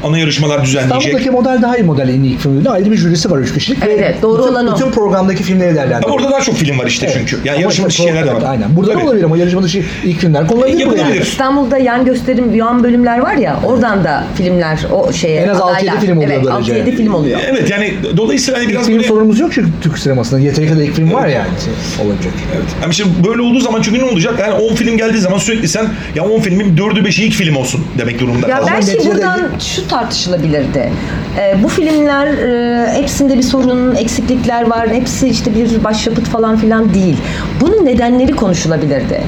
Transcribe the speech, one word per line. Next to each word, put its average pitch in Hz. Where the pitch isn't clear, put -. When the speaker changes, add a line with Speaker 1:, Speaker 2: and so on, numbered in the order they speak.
Speaker 1:
ana 151
yarışmalar 147
düzenleyecek. 131
Speaker 2:
İstanbul'daki 254
model 247
daha 247
iyi 226
model, 139
en 131
iyi 127
film 135
ödülü. 180
Ayrı 202
bir 214
jürisi 170
var 147
üç 120
kişilik. 262
Speaker 3:
Evet, 214
Speaker 2:
Ve 196
Speaker 3:
evet, 143
doğru 220
Speaker 2:
bütün, 254
Speaker 3:
olan 240
o. 214
Speaker 2:
bütün 254
programdaki 190
filmleri 180
değerlendiriyor. 127
Speaker 1:
Ama -
orada 269
daha 277
çok 269
film 139
var 120
işte -
Speaker 2:
Evet. 147
Speaker 1:
çünkü. 117
Yani 143
Speaker 2:
Ama 151
Speaker 1:
yarışmadık 180
Speaker 2:
işte 165
Speaker 1:
şeyler 160
de 127
var. 117
Speaker 2:
Aynen. 127
Burada 196
Speaker 1:
Tabii. 359
Speaker 2:
da 330
olabilir 220
ama 160
yarışmadığı 175
şey 180
ilk 170
filmler 156
konulabilir 262
Speaker 1:
E, 269
Speaker 2:
buraya. 226
Speaker 1:
yapılabilir. 262
Speaker 3:
İstanbul'da 269
yan 247
gösterim, 247
yan 233
bölümler 240
var 359
ya, 170
oradan 220
da 151
filmler 165
o -
şeye 156
Speaker 2:
En 180
az 190
altı 180
Speaker 3:
adaylar. 190
Speaker 2:
yedi 208
film 180
oluyor 143
Speaker 3:
Evet, 135
Speaker 2:
böylece. 208
Speaker 3:
altı -
yedi 262
film 220
oluyor. 143
Speaker 1:
Evet, 262
yani 202
dolayısıyla 240
hani 240
Speaker 2:
İlk 220
Speaker 1:
biraz 247
Speaker 2:
film 220
Speaker 1:
böyle 233
Speaker 2:
sorunumuz 220
yok 320
çünkü 185
Türk 139
sinemasında. 131
Y 139
T 151
K'de 156
ilk -
film 160
var 247
Speaker 1:
Evet. 143
Speaker 2:
yani. 104
Olacak. 90
Speaker 1:
Evet. 90
Ama 135
şimdi 190
böyle 233
olduğu 240
zaman 226
çünkü 214
ne 269
olacak? 214
Yani 208
on 214
film 226
geldiği 226
zaman 185
sürekli 220
sen 220
ya 151
on 220
filmin 196
dördü 214
beşi 202
ilk 220
film 160
olsun -
demek 117
durumunda 120
Speaker 3:
Ya 254
Speaker 1:
kalacak. -
Speaker 3:
belki 208
Speaker 2:
Neticede 311
Speaker 3:
buradan 359
şu 370
tartışılabilirdi. 156
Ee, 196
bu 294
filmler, 294
e, 240
hepsinde 277
bir 262
sorun, 254
eksiklikler 233
var. 226
Hepsi 254
işte 226
bir 226
başyapıt 220
falan 220
filan 220
değil. 185
Bunun 381
nedenleri 247
konuşulabilirdi. 156